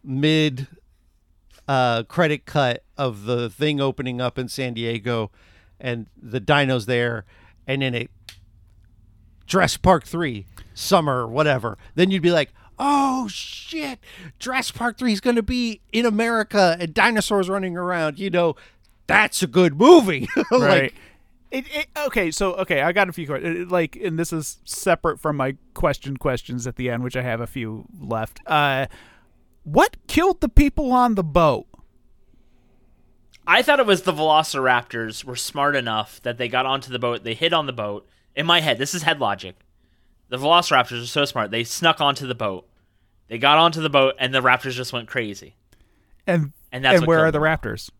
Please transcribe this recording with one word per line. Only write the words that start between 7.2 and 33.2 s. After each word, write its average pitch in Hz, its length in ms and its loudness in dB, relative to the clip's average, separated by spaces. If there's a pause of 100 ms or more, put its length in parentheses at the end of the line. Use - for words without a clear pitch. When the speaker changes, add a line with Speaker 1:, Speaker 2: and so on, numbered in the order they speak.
Speaker 1:
and 135 160 -4
then 127 140 -2
it 117 160 -8 (1400)
Jurassic - 340 0
Park 175 240 4
three, 131 400 -6 (300)
summer, 143 500 2
whatever. 120 520 0 (180)
Then 185 160 4
you'd 190 100 0
be 175 100 2
like, 156 220 0 (240)
"Oh, 269 520 0
shit, - 680 -12 (380)
Jurassic 254 380 -6
Park 233 240 -4
three 247 120 0
is 196 100 -2
gonna 240 200 2
be 233 400 -4 (100)
in 233 140 0
America 214 760 2
and 165 140 -6
dinosaurs 208 560 2
running 190 260 -4
around," 175 440 -4
you 196 100 -4
know, 170 260 2 (520)
that's 208 340 2
a 185 60 0
good 165 320 4
movie. 233 540 8
<laughs> - 180 -2
Like 247 100 4
Speaker 2:
Right. 175 320 2 (580)
It, 262 140 -6 (100)
it, 302 120 -4 (180)
okay, 196 240 -2
so, 185 280 -2
okay, 175 260 -2
I 170 80 0
got 190 180 0
a - 20 -10
few 156 140 -10
que-, 165 380 -6
uh, - 80 -8
like, 170 240 -2
and 165 240 -6
this 165 120 -4
is 160 340 -8
separate - 540 -2
from 151 160 -2
my 139 220 -4 (160)
question 139 420 -4
questions 123 520 -6
at 120 80 -10
the 123 160 -4
end, 120 120 -6
which 123 120 -8
I 127 80 -4
have 117 180 -4
a 113 60 -8
few 110 380 -10 (140)
left. 113 460 -6
Uh, 143 400 0 (800)
what 220 420 2
killed 359 360 0
the 277 80 0
people 285 420 4
on 247 240 4
the 190 80 0
boat? 151 420 2 (1800)